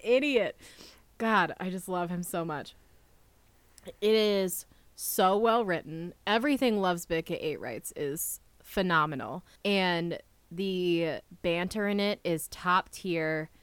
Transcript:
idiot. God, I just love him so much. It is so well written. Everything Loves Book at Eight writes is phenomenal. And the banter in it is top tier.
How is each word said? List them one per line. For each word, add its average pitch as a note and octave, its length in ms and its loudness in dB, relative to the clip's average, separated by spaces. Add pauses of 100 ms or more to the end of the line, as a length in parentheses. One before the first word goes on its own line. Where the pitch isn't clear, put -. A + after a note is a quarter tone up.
idiot. B3+ 540 2 (600)
God, G3+ 420 2
I F#3 120 -4
just F#3 180 -8
love F3 220 -2
him F3 100 -4
so E3+ 240 -4
much. D3+ 300 -8 (1300)
It G#3+ 120 4
is G3+ 520 2 (300)
so F#3+ 420 2
well A3+ 280 4
written. E3 480 -4 (120)
Everything A#3 560 2
Loves F3 240 0
Book E3 260 -2
at E3 100 -4
Eight D3+ 180 -4
writes A2+ 360 -10
is D3 440 -6 (240)
phenomenal. D3+ 800 0 (200)
And F3+ 560 0 (320)
the F3 680 0 (220)
banter F#3 460 -2
in G3+ 120 0
it G3+ 240 0
is E3 240 -2
top - 420 0
tier. D#3+ 600 -4 (140)